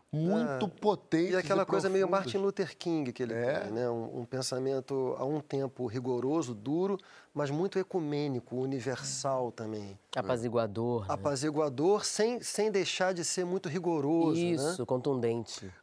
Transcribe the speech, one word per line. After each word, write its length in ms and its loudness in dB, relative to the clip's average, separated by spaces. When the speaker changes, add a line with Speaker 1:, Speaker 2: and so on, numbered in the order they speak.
Speaker 1:
muito 520 0
Speaker 2:
É. 20 -2
Speaker 1:
potentes 640 0
Speaker 2:
E 40 4
aquela 260 2
Speaker 1:
e 40 -2
Speaker 2:
coisa 220 2
meio 180 4
Speaker 1:
profundas. 280 0
Speaker 2:
Martin 100 0
Luther 320 -2
King 380 0
que 80 -4
ele 100 -2
Speaker 1:
É. 280 0
Speaker 2:
tem, 120 -6
né? 160 0
Um, 320 -4
um 60 -6
pensamento 920 -2
a 60 -4
um 160 -2
tempo 460 -4
rigoroso, 680 0
duro, 440 0
mas 180 -2
muito 280 0
ecumênico, 760 -2
universal 960 -2
também. 480 -8
Speaker 3:
Apaziguador, 920 0
né? 60 0
Speaker 2:
Apaziguador, 880 2
sem, 380 2
sem 280 0
deixar 440 2
de 100 -4
ser 220 -2
muito 240 -2
rigoroso, 680 2
né? 120 2
Speaker 3:
Isso, 340 0
contundente. 880 -2